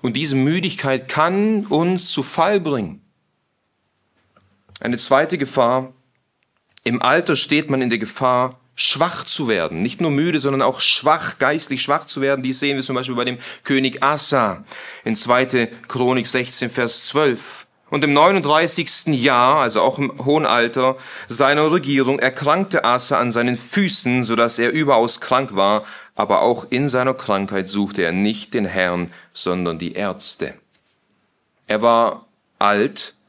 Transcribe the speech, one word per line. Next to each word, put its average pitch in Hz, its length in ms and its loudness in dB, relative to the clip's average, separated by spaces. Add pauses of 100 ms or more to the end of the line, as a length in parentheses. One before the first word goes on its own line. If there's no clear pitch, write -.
Und 120 120 -2
diese 139 220 -2
Müdigkeit 139 720 -2
kann 196 560 0
uns 175 460 0
zu 139 120 0
Fall 190 380 0
bringen. 127 400 -6 (1800)
Eine 120 200 -4
zweite 139 400 2
Gefahr. 131 560 0 (880)
Im 117 180 -2
Alter 160 340 2
steht 147 360 0
man 131 100 0
in 127 80 0
der 117 100 0
Gefahr, 127 640 -2 (140)
schwach - 500 0
zu 139 240 -2
werden. 82 320 0
Nicht 123 220 -2
nur 165 80 2
müde, 151 280 0
sondern 135 220 0
auch 131 200 0
schwach, - 580 0
geistlich 143 420 0
schwach 151 240 0
zu - 160 -6
werden. 135 220 0
Dies 127 180 -2
sehen 139 160 0
wir 131 80 -4
zum 131 120 -2
Beispiel 127 200 -4
bei 120 80 -2
dem 123 140 -4 (240)
König 135 400 0
Asa 135 640 0 (360)
in 113 140 -4
zweite 123 520 2 (200)
Chronik 127 380 0
sechzehn, 123 420 -2
Vers 117 380 -2
zwölf. - 600 -2 (240)
"Und 143 120 0
im 147 100 2
neununddreißigsten 156 1000 2
Jahr, 127 460 4
also 110 200 0
auch 131 180 2
im 131 260 -6
hohen 147 220 2
Alter 120 500 0 (320)
seiner 143 420 2
Regierung, 139 480 0
erkrankte 147 680 0
Asa 123 360 2
an 123 100 0
seinen 120 260 0
Füßen, 127 680 0
so 110 120 0
dass 117 220 2
er 117 140 2
überaus 135 480 2
krank 127 340 -2
war. 101 320 2 (300)
Aber 104 260 2
auch 120 280 0
in 135 180 0
seiner 127 260 0
Krankheit 98 540 -4
suchte 98 340 -2
er 85 100 0
nicht 104 420 -2
den 107 120 -2
Herrn, 90 460 -2 (200)
sondern 87 460 -4
die 85 160 -8
Ärzte." - 600 -6 (1120)
Er 107 160 0
war 117 440 2 (340)
alt 104 540 0 (140)